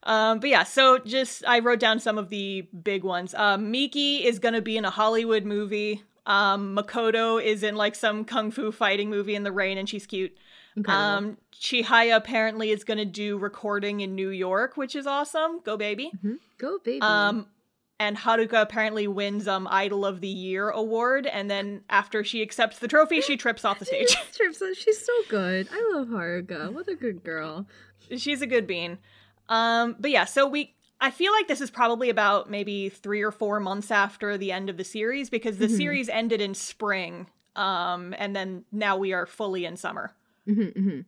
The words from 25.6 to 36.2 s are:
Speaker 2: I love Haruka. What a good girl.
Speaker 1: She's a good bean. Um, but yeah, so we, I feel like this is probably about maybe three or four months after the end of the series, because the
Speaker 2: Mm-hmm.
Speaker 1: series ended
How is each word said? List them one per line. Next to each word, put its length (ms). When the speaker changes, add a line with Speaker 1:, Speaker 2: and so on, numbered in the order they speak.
Speaker 2:
I 220
love 160
Haruka. 640
What 160
a 60
good 280
girl. 440
Speaker 1:
She's 240
a 60
good 200
bean. 300
Um, 480
but 140
yeah, 140
so 200
we, 300
I 100
feel 220
like 160
this 120
is 120
probably 360
about 400
maybe 400
three 320
or 120
four 260
months 320
after 480
the 140
end 180
of 60
the 80
series, 440
because 300
the 80
Speaker 2:
Mm-hmm. 100
Speaker 1:
series 320
ended 320